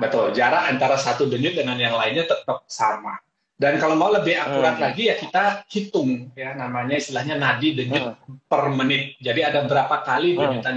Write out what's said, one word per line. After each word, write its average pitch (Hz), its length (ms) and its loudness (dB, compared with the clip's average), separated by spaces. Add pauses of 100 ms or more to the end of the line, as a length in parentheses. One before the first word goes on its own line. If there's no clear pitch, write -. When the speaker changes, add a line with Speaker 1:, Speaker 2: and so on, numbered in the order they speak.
Speaker 1:
betul. 110 320 2
Jarak 123 400 2
antara 131 240 2
satu 131 320 0
denyut 131 240 0
dengan 131 240 -2
yang 120 160 0
lainnya 113 320 0
tetap - 400 -4
sama. - 560 -4 (320)
Dan 143 240 2
kalau 156 180 2
mau 170 140 4
lebih 170 320 2
akurat 135 400 0
Speaker 2:
Hmm. 147 80 2
Speaker 1:
lagi, 226 240 0
ya, - 20 -2
kita 202 540 -2
hitung, 131 640 -2
ya, 135 240 -10
namanya 127 400 -4
istilahnya 143 400 -4
nadi 135 400 0
denyut 123 420 -2
Speaker 2:
Hmm. - 300 -20
Speaker 1:
per 139 240 2
menit. 135 480 -2
Jadi 123 240 -2
ada 143 240 0
berapa 139 320 2
kali 147 340 2
Speaker 2:
Hmm. 143 140 2
Speaker 1:
denyutan 127 280 -2